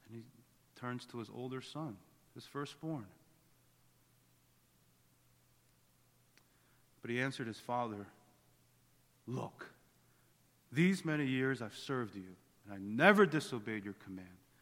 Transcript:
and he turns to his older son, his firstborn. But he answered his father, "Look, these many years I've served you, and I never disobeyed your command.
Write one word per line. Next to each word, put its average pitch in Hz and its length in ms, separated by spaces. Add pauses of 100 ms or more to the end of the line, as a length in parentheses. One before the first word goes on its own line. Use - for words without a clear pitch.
and 110 100
he 113 80 (520)
turns 123 320
to 120 120
his 107 100
older 127 320
son, 139 360 (380)
his 123 100
firstborn. 143 640 (4000)
But 117 100
he 123 100
answered 131 260
his 110 120
father, 113 480 (1160)
"Look, - 480 (1000)
these 180 340
many 151 220
years 131 340
I've 107 160
served 120 380
you, 92 200 (300)
and 101 80
I 98 40
never 147 480
disobeyed 113 600
your 101 80
command. 92 440 (240)